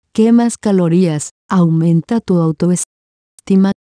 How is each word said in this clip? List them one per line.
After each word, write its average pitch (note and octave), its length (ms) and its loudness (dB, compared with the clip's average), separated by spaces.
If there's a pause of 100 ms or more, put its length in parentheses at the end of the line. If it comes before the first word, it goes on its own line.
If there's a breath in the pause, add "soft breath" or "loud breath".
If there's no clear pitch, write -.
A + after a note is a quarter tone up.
(120)
quemas A#3 460 0
calorías, F3 720 0 (180)
aumenta E3+ 720 0
tu F#3 180 -2
autoestima, F3 1400 -4